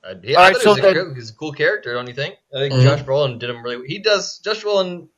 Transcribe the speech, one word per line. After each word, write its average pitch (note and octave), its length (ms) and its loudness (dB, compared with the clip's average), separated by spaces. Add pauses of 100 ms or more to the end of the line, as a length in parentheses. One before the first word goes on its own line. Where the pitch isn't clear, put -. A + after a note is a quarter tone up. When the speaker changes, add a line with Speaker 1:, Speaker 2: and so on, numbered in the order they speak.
Speaker 1:
Uh, F#2 180 -14
he, B2 120 -4
Speaker 2:
All F3+ 80 6
Speaker 1:
I F#3+ 60 8
Speaker 2:
right, F#3+ 80 6
Speaker 1:
thought - 60 -2
Speaker 2:
so G#3+ 120 6
Speaker 1:
he F#3 60 0
was G3 100 6
a - 40 0
Speaker 2:
then A#2+ 140 0
Speaker 1:
good, C3+ 80 -12
he's A2+ 140 -14
a - 40 -20
cool D3+ 180 -10
character, D#3 420 -2
don't B2 140 -6
you A#2+ 60 -16
think? D3 220 -8 (180)
I C3 40 -6
think C3+ 160 -2
Speaker 3:
Mm-hmm. B2+ 80 4
Speaker 1:
Josh C#3 200 4
Brolin C3 360 -2
did A#2+ 120 -8
him A#2+ 120 -10
really, B2 240 -8
he F3+ 140 -8
does, G3+ 380 -2
Josh G#3+ 260 -8
Brolin F#3 540 -4